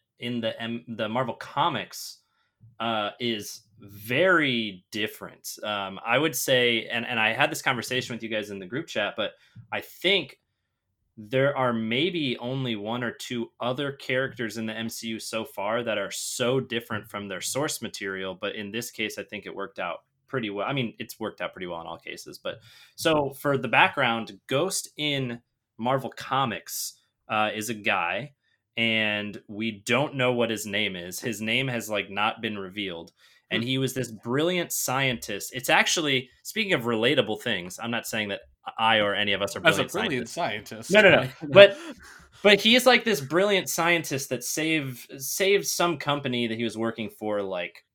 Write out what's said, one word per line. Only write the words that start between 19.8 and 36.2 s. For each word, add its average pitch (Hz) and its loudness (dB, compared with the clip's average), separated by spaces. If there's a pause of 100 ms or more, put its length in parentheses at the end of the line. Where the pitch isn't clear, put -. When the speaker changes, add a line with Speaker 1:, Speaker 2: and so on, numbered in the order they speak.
Speaker 1:
pretty 113 -2
well. 101 -2
I 127 -2
mean, 123 -4
it's - -14
worked 110 -6
out 87 -6
pretty 92 -10
well 85 -8
in 82 -12
all 82 -10
cases. 78 -14
But - -8 (400)
so 151 2
for 139 0
the 120 -2
background, 117 2
Ghost - -2
in 135 -2 (380)
Marvel 120 0
Comics, - -4 (340)
uh, 107 2
is 107 -4
a 117 -6
guy, 101 -2 (440)
and 107 0
we 110 -4
don't 127 0
know 127 2
what 117 2
his 107 -4
name 101 -2
is. 87 -10
His 110 -6
name 117 0
has, 113 -4
like, 101 -4
not 107 -2
been 107 -4
revealed. 92 -8 (380)
And 110 0
Speaker 2:
Hmm. 117 -4
Speaker 1:
he 131 0
was 131 0
this 123 -4
brilliant 151 -2
scientist. 127 -2
It's 127 -4
actually, 151 2 (140)